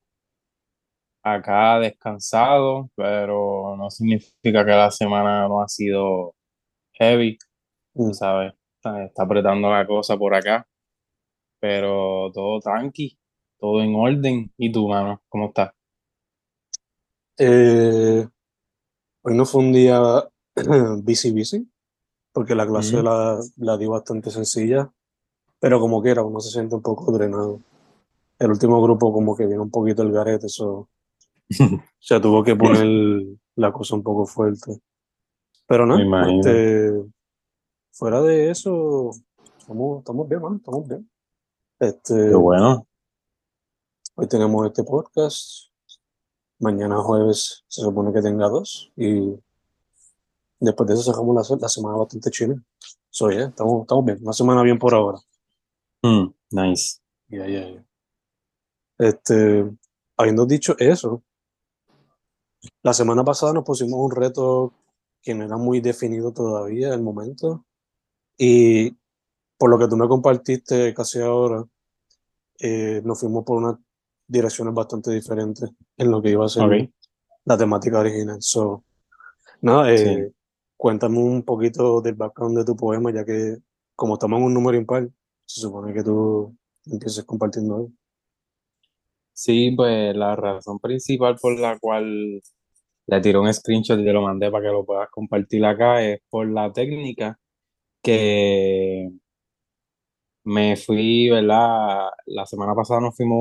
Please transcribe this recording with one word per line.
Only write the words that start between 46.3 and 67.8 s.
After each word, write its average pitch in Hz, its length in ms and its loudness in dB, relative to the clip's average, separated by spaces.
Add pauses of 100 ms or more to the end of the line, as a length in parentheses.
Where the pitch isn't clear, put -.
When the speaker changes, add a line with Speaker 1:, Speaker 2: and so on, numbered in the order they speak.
Speaker 2:
mañana 104 440 -2
jueves 107 640 0
se - 160 -14
supone 101 300 -2
que 107 80 0
tenga 104 260 0
dos, 156 480 -6
y 101 400 -2 (1200)
después 110 280 0
de 104 80 0
eso 120 160 0
cerramos 117 240 0
la 113 80 0
se-, 131 180 -4
la 117 80 -6
semana 107 280 -6
bastante 110 340 -6
chile. 127 240 -4 (560)
So, 110 180 -2
yeah, 110 200 -2
estamos, 113 320 -2
estamos 127 240 0
bien, 104 180 -2
una 110 100 -6
semana 123 300 4
bien 120 160 4
por 120 160 4
ahora. 101 240 0 (840)
Speaker 1:
Mm, 104 280 4 (220)
nice. 92 480 -2 (280)
Speaker 2:
Ya, 98 200 -14
ya, 95 220 -8
ya. 92 160 -20 (1120)
Este, 107 680 2 (520)
habiendo 113 300 2
dicho 147 320 0
eso, 123 420 2 (1600)
la 123 120 2
semana 117 300 2
pasada 147 300 0
nos 160 100 -2
pusimos 127 360 -4
un 135 120 -2
reto 127 640 -2 (480)
que 120 140 -8
no 107 100 -8
era 107 120 -8
muy 123 240 -2
definido 117 520 -4
todavía 113 600 -4
al 117 80 -4
momento, 123 640 -8 (720)